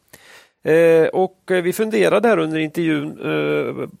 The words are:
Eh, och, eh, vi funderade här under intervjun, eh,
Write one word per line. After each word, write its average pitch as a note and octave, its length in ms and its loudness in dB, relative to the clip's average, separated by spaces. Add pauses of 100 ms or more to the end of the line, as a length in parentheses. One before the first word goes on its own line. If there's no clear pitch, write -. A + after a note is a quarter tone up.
(1040)
Eh, - 40 2
och, - 440 -4
eh, F3+ 120 0
vi F3 100 -2
funderade G#3+ 540 0
här G#3+ 120 4
under D#3+ 200 -4
intervjun, D#3 600 -4
eh, D3 680 -4 (120)